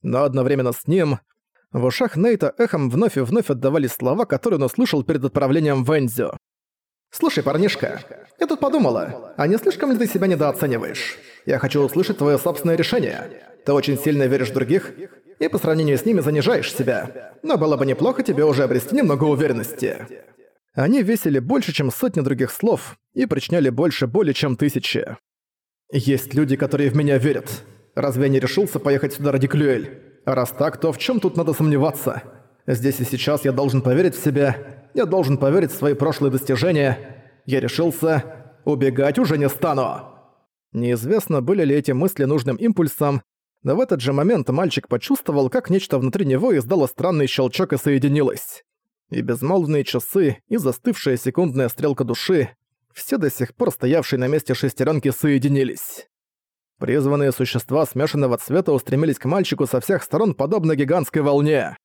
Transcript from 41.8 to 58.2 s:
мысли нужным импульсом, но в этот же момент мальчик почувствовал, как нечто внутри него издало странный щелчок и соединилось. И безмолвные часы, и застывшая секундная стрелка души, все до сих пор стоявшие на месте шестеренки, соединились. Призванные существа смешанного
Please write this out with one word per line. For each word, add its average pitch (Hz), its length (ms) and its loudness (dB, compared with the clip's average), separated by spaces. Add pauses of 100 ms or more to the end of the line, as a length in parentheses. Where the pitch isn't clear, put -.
мысли 143 360 0
нужным 131 300 0
импульсом, 151 680 0 (400)
но 139 120 0
в 202 40 -2
этот 220 200 0
же 131 140 -2
момент 156 360 2
мальчик 156 380 -2
почувствовал, 139 600 -2
как 247 220 -2
нечто 185 260 0
внутри 131 300 0
него 165 280 2
издало 143 300 0
странный 160 400 0
щелчок 139 480 0
и 139 40 0
соединилось. 139 840 0 (460)
И 120 120 -4
безмолвные 143 600 0
часы, 143 640 0
и 226 100 -2
застывшая 139 600 -2
секундная 131 520 0
стрелка 131 340 -2
души, 127 460 0 (440)
все - 240 -4
до 156 120 0
сих - 260 -6
пор 226 160 0
стоявшие 135 480 0
на 127 80 0
месте 147 260 0
шестеренки, 139 580 0
соединились. 139 960 0 (720)
Призванные 139 520 2
существа 131 540 0
смешанного 135 520 0